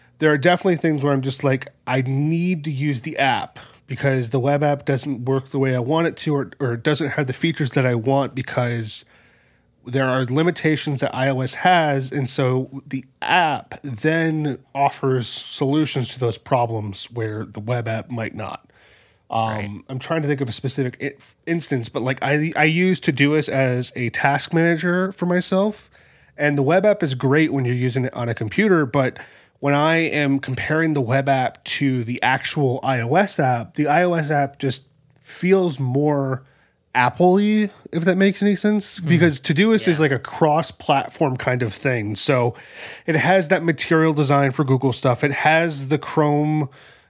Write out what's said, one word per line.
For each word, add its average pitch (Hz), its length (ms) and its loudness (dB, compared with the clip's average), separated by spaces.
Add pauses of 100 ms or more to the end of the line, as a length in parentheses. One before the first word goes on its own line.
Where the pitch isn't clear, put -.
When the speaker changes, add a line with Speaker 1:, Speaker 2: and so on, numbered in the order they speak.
(200)
Speaker 1:
There 156 120 4
are 151 60 2
definitely 180 400 2
things 151 260 0
where 143 100 2
I'm 135 80 0
just 131 220 -6
like, 135 240 0 (200)
I 131 140 0
need 156 640 -2
to 160 60 -4
use 139 300 -2
the 156 160 -8
app 123 420 -2 (280)
because 131 420 -2
the 135 100 0
web 143 240 0
app 143 220 0
doesn't 131 400 -4
work 135 240 -2
the 143 100 -4
way 131 160 2
I 123 40 0
want 156 280 0
it - 100 -4
to, 151 180 -2
or, 139 240 -4
or 120 140 -2
it 117 100 -8
doesn't 151 260 0
have 143 180 -2
the 127 60 -6
features 156 380 -2
that 131 140 2
I 123 100 2
want 131 400 0
because 120 720 -4 (800)
there 131 220 0
are 127 180 0
limitations 151 760 0
that 143 120 -2
I 131 160 0
O 131 120 0
S 127 140 -4
has. 147 560 2
And 135 180 -4
so 131 400 0 (180)
the 131 180 -8 (160)
app 160 600 0
then 156 760 -2 (160)
offers 131 540 0
solutions 139 800 -2
to - 100 -14
those 117 180 -2
problems 113 760 -2
where 110 340 -6
the 104 140 -14
web 113 280 -4
app 113 220 -6
might 117 260 -8
not. - 340 -12 (600)
Um, 113 180 0
Speaker 2:
Right. 107 220 -6 (200)
Speaker 1:
I'm 131 100 -8
trying 165 220 -4
to 143 60 -2
think 143 140 -2
of 127 80 -2
a - 40 -6
specific 131 500 -4
i-, - 460 -12
instance, 143 400 -2
but, 123 140 -4
like, 131 200 -2
I, 151 320 0
I 151 100 4
use 175 340 2
Todoist 147 500 2
as 127 460 0
a 120 140 -4
task - 440 0
manager 175 580 2
for 180 140 -6
myself. 190 640 0 (480)
And 147 200 0
the 139 60 2
web 180 220 4
app 208 180 4
is 135 120 -2
great 139 380 2
when 135 120 0
you're 123 100 0
using 123 300 0
it - 80 -6
on 120 140 -4
a 117 60 -2
computer, 165 520 2
but 131 320 0 (420)
when 139 140 0
I 151 240 4
am 143 420 0
comparing 156 540 -2
the 147 80 0
web 131 280 0
app 131 340 0
to 131 400 -2
the 123 180 -6
actual 131 640 0
I 131 180 0
O 120 140 -2
S 196 240 2
app, 127 360 -2
the 147 120 0
I 156 160 4
O 175 100 2
S 156 180 -2
app 143 280 0
just 135 240 -2 (380)
feels 180 580 0
more 139 640 0 (500)
Apple-y, 196 760 4 (220)
if 165 140 -2
that 180 120 4
makes 196 240 2
any 202 140 4
sense, 208 440 0
Speaker 2:
Mm-hmm. 165 100 -6
Speaker 1:
because 160 320 6
Todoist 208 460 4
is 165 100 4
Speaker 2:
Yeah. 156 60 0
Speaker 1:
like 147 80 4
a 127 80 0
cross-platform 151 1200 0
kind 123 260 -2
of 110 100 -4
thing. 110 420 -2
So 123 380 2 (520)
it 160 100 0
has 165 340 2
that 170 140 2
material 160 500 2
design 139 380 2
for 147 120 -2
Google 131 300 2
stuff. 123 300 0
It 147 80 0
has 151 580 0
the 151 80 2
Chrome 151 720 0 (400)